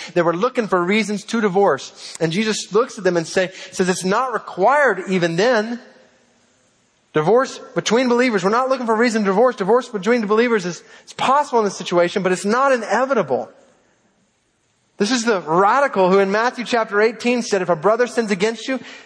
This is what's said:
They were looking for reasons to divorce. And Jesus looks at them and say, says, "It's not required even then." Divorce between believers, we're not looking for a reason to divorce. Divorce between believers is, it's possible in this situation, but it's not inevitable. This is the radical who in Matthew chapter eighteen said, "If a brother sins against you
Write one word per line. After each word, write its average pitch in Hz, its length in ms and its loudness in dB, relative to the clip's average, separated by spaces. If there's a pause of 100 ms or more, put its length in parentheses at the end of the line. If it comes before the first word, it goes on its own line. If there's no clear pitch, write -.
(140)
They 175 80 2
were 165 140 2
looking 233 320 -2
for 180 160 2
reasons 202 420 -2
to 226 160 -4
divorce. 190 800 0
And 165 120 -2
Jesus 208 400 -4
looks 233 260 0
at 202 60 -8
them 180 140 2
and 165 80 -2
say, 185 260 -2 (200)
says, 185 180 -2
"It's 180 160 -4
not 233 280 0
required 214 760 0
even 170 280 0
then." 233 420 0 (1300)
Divorce 208 460 0 (140)
between 233 360 0
believers, 240 340 0
we're 190 60 2
not 247 180 2
looking 254 180 -2
for 226 80 0
a 214 40 0
reason 226 240 0
to 196 60 -2
divorce. 233 280 2
Divorce 226 320 0
between 214 400 -2
believers 220 380 2
is, 170 180 -10 (200)
it's - 100 -20
possible 262 460 0
in 220 40 2
this 196 140 -4
situation, 175 460 0
but 185 100 0
it's 180 100 -4
not 254 300 2
inevitable. 208 760 0 (1500)
This 208 140 0
is 240 120 -2
the 220 160 2
radical 190 720 2
who 196 80 6
in 196 100 2
Matthew 226 360 -2
chapter 214 340 -2
eighteen 233 420 0
said, 202 200 -2
"If 175 80 -2
a 170 80 2
brother 220 280 2
sins 226 260 -2
against 214 360 -2
you 262 140 -4 (240)